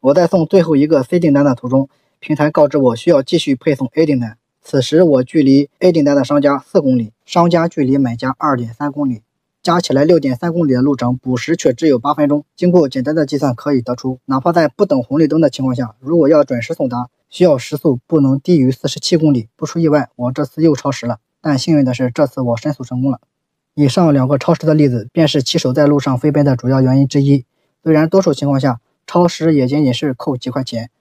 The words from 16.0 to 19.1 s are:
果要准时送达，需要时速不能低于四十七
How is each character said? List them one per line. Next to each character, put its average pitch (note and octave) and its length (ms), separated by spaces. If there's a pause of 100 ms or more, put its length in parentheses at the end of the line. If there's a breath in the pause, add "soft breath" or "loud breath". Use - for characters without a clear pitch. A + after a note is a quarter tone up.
果 C#3+ 100
要 D3+ 160
准 B2 160
时 E3 140
送 C3+ 160
达， B2 180 (220)
需 - 120
要 D#3+ 140
时 C#3 220
速 C3 280
不 D#3 140
能 C4+ 180
低 F3 200
于 C3 120
四 - 160
十 - 140
七 - 160